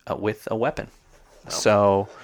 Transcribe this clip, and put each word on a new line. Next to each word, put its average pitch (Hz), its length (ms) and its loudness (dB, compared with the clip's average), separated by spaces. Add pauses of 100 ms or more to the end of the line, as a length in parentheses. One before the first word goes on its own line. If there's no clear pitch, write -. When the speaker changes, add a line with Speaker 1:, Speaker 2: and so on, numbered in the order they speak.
Speaker 1:
uh, 92 60 -6
with 107 340 -6
a 110 60 -4
weapon. 123 320 -4 (600)
Speaker 2:
Oh. - 20 -14
Speaker 1:
So, 101 600 2 (140)